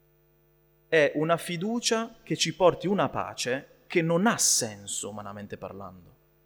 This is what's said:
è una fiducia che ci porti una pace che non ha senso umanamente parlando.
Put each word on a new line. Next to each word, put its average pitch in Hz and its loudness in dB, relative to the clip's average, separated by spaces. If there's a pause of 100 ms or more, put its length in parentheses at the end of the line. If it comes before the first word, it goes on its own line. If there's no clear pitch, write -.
(880)
è 151 6
una 160 2
fiducia 226 -2
che 160 -4
ci 160 -2
porti 170 4
una 175 2
pace 113 -6 (200)
che 175 2
non 170 4
ha 196 2
senso 101 -2
umanamente 104 -12
parlando. 95 -14 (340)